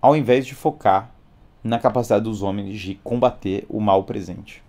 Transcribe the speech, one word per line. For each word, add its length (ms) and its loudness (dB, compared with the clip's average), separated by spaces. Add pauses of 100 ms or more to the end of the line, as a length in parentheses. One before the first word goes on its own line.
Ao 140 6
invés 320 2
de 80 -16
focar 580 0 (520)
na 140 -2
capacidade 440 2
dos 200 -6
homens 360 -6
de 180 -10
combater 720 -2
o 120 -6
mal 240 2
presente. 640 -12